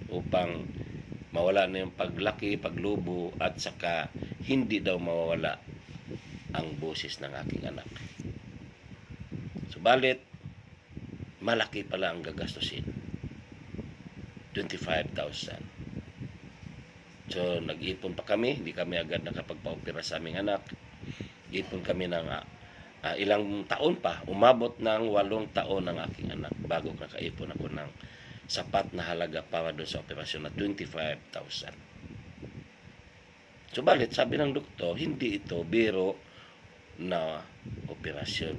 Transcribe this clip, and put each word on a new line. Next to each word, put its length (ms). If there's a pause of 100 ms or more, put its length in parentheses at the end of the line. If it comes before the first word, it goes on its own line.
(120)
upang 560 (680)
mawala 320
na 220
yung 80
paglaki, 640
paglubo, 720 (100)
at 160
saka 540 (340)
hindi 380
daw 180
mawawala 560 (960)
ang 140 (100)
boses 400
ng 160
aking 320
anak. 240 (1800)
Subalit, 480 (1200)
malaki 400
pala 320
ang 80
gagastusin. 640 (1700)
Twenty-five 640
thousand. 480 (1600)
So, 320
nag-ipon 560
pa 80
kami, 400
hindi 80
kami 240
agad 320
nakapagpa-opera 720
sa 180
aming 220
anak. 240 (880)
Ipon 320
kami 240
ng, 240
ah, 160 (560)
ah, 160
ilang 480
taon 320
pa, 320
umabot 480
ng 320
walong 400
taon 400
ang 160
aking 240
anak 320
bago 320
nakaipon 560
ako 160
ng 240 (560)
sapat 480
na 80
halaga 400
para 320
doon 120
sa 120
operasyon 480
na 80
twenty-five 640 (160)
thousand. 400 (2000)
Subalit, 400
sabi 240
ng 160
doktor, 400
hindi 400
ito 320
biro 480 (880)
na 400 (480)
operasyon 680